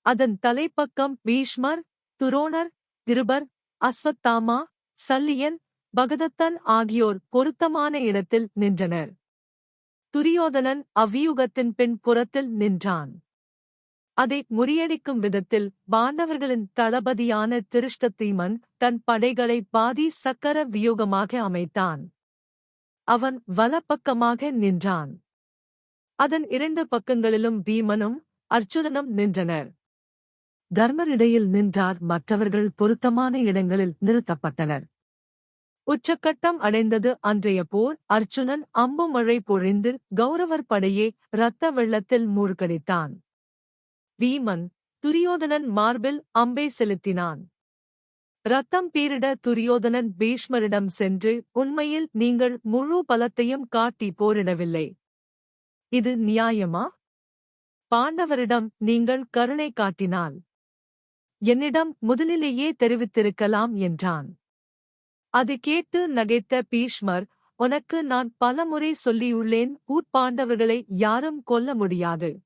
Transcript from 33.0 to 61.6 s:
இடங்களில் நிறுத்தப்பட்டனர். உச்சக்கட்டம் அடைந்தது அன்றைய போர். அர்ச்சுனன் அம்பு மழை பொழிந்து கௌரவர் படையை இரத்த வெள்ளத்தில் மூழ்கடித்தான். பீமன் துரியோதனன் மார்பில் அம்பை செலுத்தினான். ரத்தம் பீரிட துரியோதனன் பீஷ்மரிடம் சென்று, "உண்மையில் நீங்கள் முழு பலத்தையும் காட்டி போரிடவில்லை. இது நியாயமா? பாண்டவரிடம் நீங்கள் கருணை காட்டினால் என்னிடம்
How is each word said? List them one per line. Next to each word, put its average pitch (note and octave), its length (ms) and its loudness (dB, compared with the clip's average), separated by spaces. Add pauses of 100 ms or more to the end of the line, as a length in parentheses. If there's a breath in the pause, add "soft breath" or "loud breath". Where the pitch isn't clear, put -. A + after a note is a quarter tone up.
இடங்களில் F#3+ 600 0
நிறுத்தப்பட்டனர். E3 840 -2 (1040)
உச்சக்கட்டம் D#4+ 720 0
அடைந்தது A3 520 2 (100)
அன்றைய G3+ 440 0
போர். A#3 360 -2 (140)
அர்ச்சுனன் C4 560 -2
அம்பு C#4 380 0
மழை A#3+ 320 0
பொழிந்து G3+ 600 0 (160)
கௌரவர் D#4+ 500 0
படையை G3+ 500 0 (140)
இரத்த A#3 400 0
வெள்ளத்தில் A#3 580 0
மூழ்கடித்தான். F3+ 840 -2 (1080)
பீமன் A#3+ 420 0 (340)
துரியோதனன் D4+ 680 0
மார்பில் A#3 640 0
அம்பை A#3+ 380 0
செலுத்தினான். F3+ 720 -2 (1040)
ரத்தம் C#4 460 0
பீரிட C#4 500 0
துரியோதனன் A#3+ 800 0
பீஷ்மரிடம் A3 680 0
சென்று, F#3+ 460 0 (200)
"உண்மையில் D4+ 600 -2
நீங்கள் A#3+ 500 0
முழு C#4+ 420 0
பலத்தையும் A#3+ 640 0
காட்டி A3+ 420 -2
போரிடவில்லை. F3+ 760 0 (1080)
இது B3 240 2
நியாயமா? G#3+ 680 0 (1080)
பாண்டவரிடம் B3 840 0
நீங்கள் A#3 540 2
கருணை C#4 400 -2
காட்டினால் F#3 640 -2 (1080)
என்னிடம் C#4+ 580 0